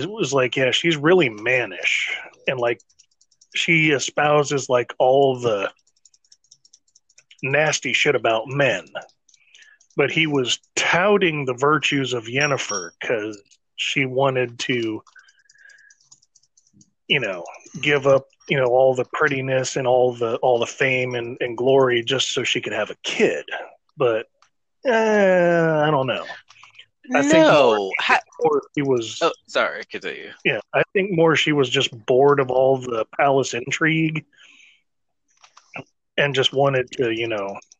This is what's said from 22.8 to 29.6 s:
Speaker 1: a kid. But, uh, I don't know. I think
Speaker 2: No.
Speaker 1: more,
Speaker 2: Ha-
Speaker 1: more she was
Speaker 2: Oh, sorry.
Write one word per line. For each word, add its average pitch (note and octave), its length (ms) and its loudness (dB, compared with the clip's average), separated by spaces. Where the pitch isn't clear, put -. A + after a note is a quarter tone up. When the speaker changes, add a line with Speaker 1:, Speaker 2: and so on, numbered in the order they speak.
Speaker 1:
a - 120 -14
kid. F#2 420 -2
But, A#2 300 0
uh, C4 60 2
I D3+ 60 2
don't C3+ 160 0
know. F#2+ 200 -6
I C#4 80 2
think D#4 240 6
Speaker 2:
No. C#4+ 60 6
Speaker 1:
more, G#2+ 480 4
Speaker 2:
Ha- - 200 2
Speaker 1:
more D3+ 220 0
she D3 60 -2
was A#2+ 400 -2
Speaker 2:
Oh, E3 100 2
sorry. G#2+ 420 -2